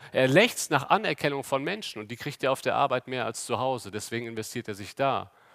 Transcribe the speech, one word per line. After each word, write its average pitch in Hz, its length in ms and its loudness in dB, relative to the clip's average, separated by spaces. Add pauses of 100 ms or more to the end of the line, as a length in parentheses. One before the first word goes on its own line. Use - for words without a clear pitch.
(120)
er 131 160 4
lechzt 185 420 4
nach 139 200 2
Anerkennung 160 560 2
von 135 180 0
Menschen 175 380 -6
und 107 80 -12
die 117 80 -8
kriegt - 260 -8
er 131 80 4
auf - 100 0
der 123 140 2
Arbeit 127 320 2
mehr 127 180 -4
als 113 200 -6
zu 117 140 -2
Hause. 127 300 -2
Deswegen 117 380 -6
investiert 113 400 -8
er 107 80 -6
sich 98 200 -12
da 120 360 0 (240)